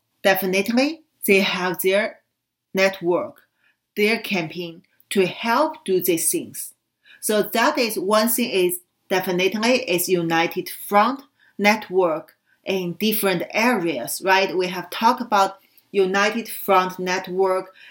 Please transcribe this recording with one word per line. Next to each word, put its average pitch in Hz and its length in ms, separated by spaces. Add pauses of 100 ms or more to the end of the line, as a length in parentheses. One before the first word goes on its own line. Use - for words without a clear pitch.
(220)
definitely 202 800 (240)
they 196 140
have 185 420
their 196 380 (520)
network, 180 680 (520)
their 214 240
campaign 170 640 (280)
to 190 160
help 247 580
do 185 160
these 170 300
things. - 440 (460)
So 214 220
that 233 340
is 220 220
one 214 300
thing 240 220
is 180 300 (300)
definitely 190 800
is 180 180
United 170 640
Front 220 520 (360)
network 185 800 (280)
in 180 300
different 196 560
areas, 170 720
right? 190 320
We 185 120
have 180 200
talked 247 320
about 196 380 (340)
United 202 560
Front 185 500
network 185 760 (160)